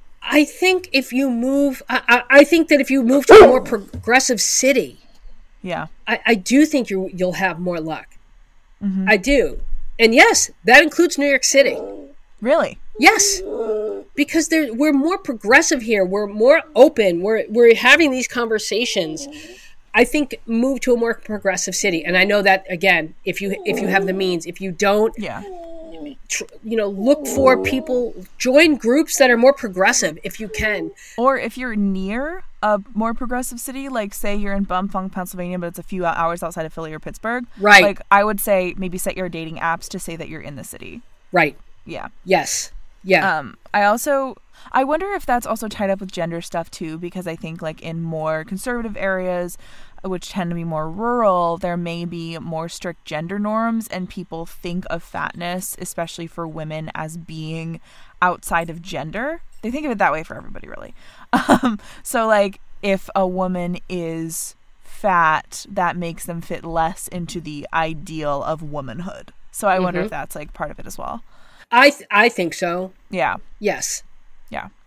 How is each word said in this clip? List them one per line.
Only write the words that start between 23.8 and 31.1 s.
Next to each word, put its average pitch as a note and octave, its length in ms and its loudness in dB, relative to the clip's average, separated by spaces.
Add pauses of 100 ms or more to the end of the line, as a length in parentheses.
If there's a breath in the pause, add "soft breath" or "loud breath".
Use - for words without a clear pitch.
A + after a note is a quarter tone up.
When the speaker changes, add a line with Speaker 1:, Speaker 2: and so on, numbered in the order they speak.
Speaker 1:
have G3 180 2
the F#3 80 0
means, F#3 320 -2
if E3+ 140 -12
you F#3+ 120 -6
don't, G#3 460 2
Speaker 2:
Yeah. D3+ 240 -8 (880)
Speaker 1:
tr-, - 160 -6 (200)
you A3 140 -4
know, G#3 120 2
look B3+ 380 2
for B3+ 360 4
people, B3 500 -2 (240)
join D4 380 4
groups B3+ 420 0
that C4 120 6
are A#3+ 80 4
more B3+ 160 6
progressive F#3+ 680 0
if - 160 -10
you G#3+ 100 -10
can. G#3+ 420 -4 (260 loud breath)